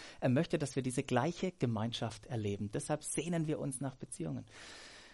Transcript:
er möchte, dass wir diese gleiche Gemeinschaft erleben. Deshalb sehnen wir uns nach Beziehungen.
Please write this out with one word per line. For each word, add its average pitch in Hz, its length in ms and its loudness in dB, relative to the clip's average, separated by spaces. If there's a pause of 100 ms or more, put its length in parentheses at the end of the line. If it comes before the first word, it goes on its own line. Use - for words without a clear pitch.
(200)
er 135 100 4
möchte, 156 280 4
dass 143 180 0
wir 131 80 2
diese 127 200 0
gleiche 135 500 2
Gemeinschaft 117 760 0
erleben. 101 460 0
Deshalb 151 300 -2
sehnen 165 440 0
wir 151 120 2
uns 143 220 -2
nach 135 140 -2
Beziehungen. 147 500 -6 (680)